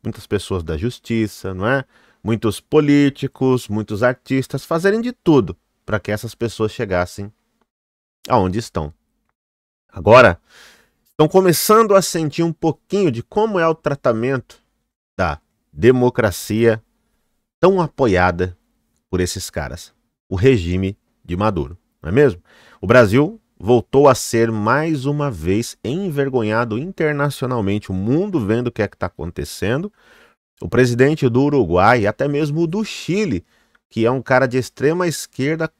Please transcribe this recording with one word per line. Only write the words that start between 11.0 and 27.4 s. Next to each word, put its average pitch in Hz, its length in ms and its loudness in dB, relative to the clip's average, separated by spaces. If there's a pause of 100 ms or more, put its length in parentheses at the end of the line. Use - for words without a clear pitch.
estão 156 160 2
começando 196 720 4
a 190 60 4
sentir 160 420 -4
um 170 80 0
pouquinho 165 580 -2
de 117 120 -6
como 214 360 -2
é 165 80 2
o 165 80 2
tratamento 131 880 -4 (560)
da 80 220 -4 (320)
democracia 113 1120 2 (760)
tão 185 220 2
apoiada 92 760 0 (540)
por 90 100 -2
esses 90 280 -6
caras, - 440 -12 (360)
o 95 80 -4
regime 95 600 0 (280)
de 85 100 -10
Maduro, 90 440 -2 (240)
não 76 80 -10
é - 20 -4
mesmo? 117 300 2 (380)
O 95 60 -10
Brasil 123 540 4 (180)
voltou 123 500 2
a 131 60 6
ser 113 380 -2
mais 127 540 -2
uma 143 240 -4
vez 95 520 -4
envergonhado 131 960 -2
internacionalmente, 135 1120 -4